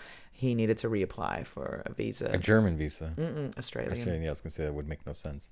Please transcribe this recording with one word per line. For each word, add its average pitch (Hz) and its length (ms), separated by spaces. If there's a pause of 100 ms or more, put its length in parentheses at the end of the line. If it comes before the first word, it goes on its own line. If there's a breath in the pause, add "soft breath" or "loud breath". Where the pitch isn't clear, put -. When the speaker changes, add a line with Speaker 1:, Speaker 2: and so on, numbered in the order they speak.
(320 loud breath)
Speaker 1:
he 127 220
needed 110 240
to 117 120
reapply - 580
for - 400
a - 40
visa. - 400
Speaker 2:
A - 60
German 95 400
visa. 78 400
Speaker 1:
Mm-mm, 151 400
Australian. - 360
Speaker 2:
Australian, 87 280
yeah, 80 80
I - 20
was 71 100
gonna 78 100
say 78 140
that 76 100
would 73 120
make 76 200
no 73 60
sense. 71 380